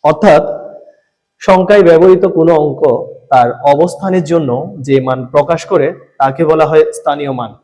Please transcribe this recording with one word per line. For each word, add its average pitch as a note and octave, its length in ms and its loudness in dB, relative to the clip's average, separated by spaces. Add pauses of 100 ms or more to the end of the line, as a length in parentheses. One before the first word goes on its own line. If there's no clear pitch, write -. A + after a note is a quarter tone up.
অর্থাৎ G3+ 380 2 (1000)
সংখ্যায় F#3+ 420 2
ব্যবহৃত F3+ 420 4
কোনো E3 300 0
অঙ্ক D3 260 -2 (460)
তার B2 200 2 (160)
অবস্থানের F3 600 0
জন্য D#3 260 -2 (280)
যে C3+ 220 -2
মান C3 260 -4
প্রকাশ D3 380 -2
করে D#3 240 0 (280)
তাকে C3+ 280 -2
বলা D#3 220 2
হয় D#3 260 2
স্থানীয় C#3+ 400 -6
মান। A#2+ 180 -8 (140)